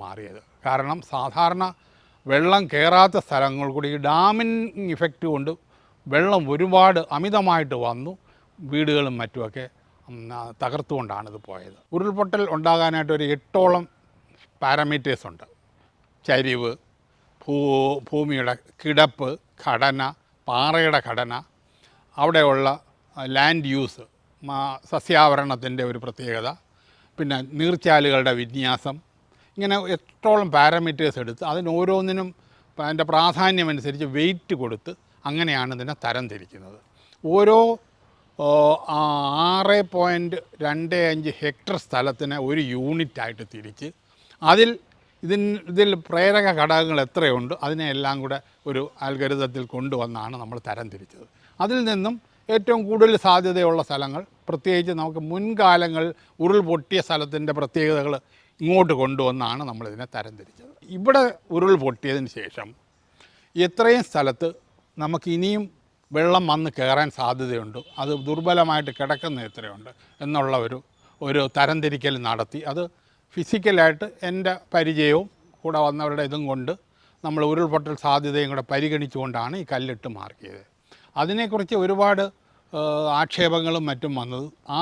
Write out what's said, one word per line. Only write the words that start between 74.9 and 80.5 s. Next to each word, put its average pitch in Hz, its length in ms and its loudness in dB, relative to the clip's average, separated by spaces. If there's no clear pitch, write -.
കൂടെ 156 240 -2
വന്നവരുടെ 147 420 -4
ഇതും 147 220 -6
കൊണ്ട് 131 200 -6
നമ്മൾ 156 160 -4
ഉരുൾപൊട്ടൽ 156 440 -2
സാധ്യതയും 143 480 0
കൂടെ 135 180 -4
പരിഗണിച്ചുകൊണ്ടാണ് 139 920 -4
ഈ - 80 -16
കല്ലിട്ട് 127 460 -6
മാർക്ക് 98 280 -18
ചെയ്തത്. 98 200 -20